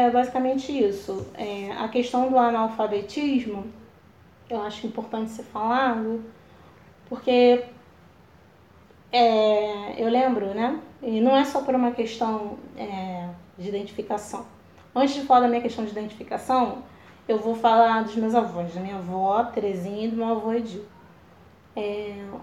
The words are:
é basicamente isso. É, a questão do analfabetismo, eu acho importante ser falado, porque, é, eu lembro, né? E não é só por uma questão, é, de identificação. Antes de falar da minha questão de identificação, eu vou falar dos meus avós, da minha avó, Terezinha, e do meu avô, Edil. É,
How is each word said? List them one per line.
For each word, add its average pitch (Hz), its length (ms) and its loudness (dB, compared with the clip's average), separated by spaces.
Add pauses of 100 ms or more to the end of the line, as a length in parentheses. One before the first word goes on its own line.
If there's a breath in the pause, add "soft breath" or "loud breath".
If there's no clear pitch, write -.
é - 20 4
basicamente 262 680 0
isso. 196 600 -2
É, 202 420 -8
a 220 100 -4
questão 247 400 0
do 262 120 4
analfabetismo, 226 1300 0 (800)
eu 220 140 -6
acho 220 240 -8
importante 220 420 -6
ser - 140 -14
falado, 226 800 -2 (840 loud breath)
porque, 247 580 6 (1500)
é, 214 920 4
eu 226 80 2
lembro, 240 460 2
né? 254 240 -2 (240)
E 220 180 0
não 262 160 6
é 277 80 6
só 277 160 -2
por 262 140 0
uma 240 160 2
questão, 220 680 -4 (180)
é, 185 520 -8 (320)
de 185 100 -8
identificação. 202 800 -8 (480 soft breath)
Antes 277 180 2
de 285 80 -6
falar 247 200 6
da 247 60 4
minha 240 140 0
questão 226 240 -4
de 208 60 -8
identificação, 214 880 -2 (480 loud breath)
eu 220 100 2
vou 226 160 -2
falar 226 520 4
dos 220 100 -8
meus 220 180 0
avós, 175 400 -2
da 180 80 -8
minha 196 140 -8
avó, 190 480 0
Terezinha, 208 640 -4
e - 20 -4
do 226 80 -4
meu 226 120 -2
avô, 220 220 -2
Edil. 220 320 -4 (920)
É, 208 400 -8 (280)